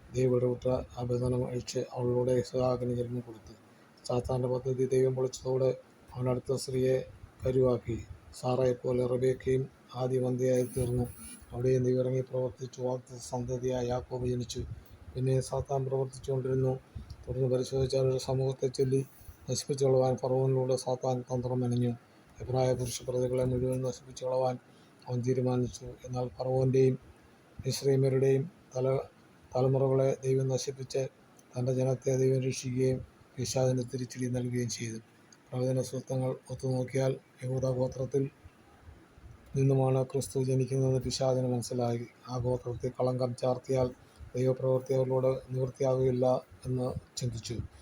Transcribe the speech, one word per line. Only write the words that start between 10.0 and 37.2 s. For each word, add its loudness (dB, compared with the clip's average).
വന്ധ്യയായി 2
തീർന്നു. 0
അവിടെയും 0
ദൈവം 4
ഇറങ്ങി 0
പ്രവർത്തിച്ചു. -6
വാഗ്ദത്ത -4
സന്തതിയായ -4
യാക്കോബ് -4
ജനിച്ചു. -4
പിന്നെ 0
സാത്താൻ -2
പ്രവർത്തിച്ചുകൊണ്ടിരുന്നു. 0
തുടർന്ന് -2
പരിശോധിച്ചാൽ 2
ഒരു 2
സമൂഹത്തെ 0
ചൊല്ലി 2
നശിപ്പിച്ചു -2
കളവാൻ 4
ഫറവോനിലൂടെ 2
സാത്താൻ -2
തന്ത്രം -2
മെനഞ്ഞു. 2
എബ്രായ 2
പുരുഷ -2
പ്രജകളെ 0
മുഴുവൻ 0
നശിപ്പിച്ചു -8
കളവാൻ 0
അവൻ -4
തീരുമാനിച്ചു. 0
എന്നാൽ -6
ഫറവോൻ്റെയും 4
മിസ്രൈമ്യരുടെയും 2
തല-, 0
തലമുറകളെ 4
ദൈവം 2
നശിപ്പിച്ച് -4
തൻ്റെ -2
ജനത്തെ 0
ദൈവം 4
രക്ഷിക്കുകയും 0
പിശാചിന് 0
തിരിച്ചടി -6
നൽകുകയും -2
ചെയ്തു. -6
പ്രവചന 0
സൂക്തങ്ങൾ -4
ഒത്തുനോക്കിയാൽ -2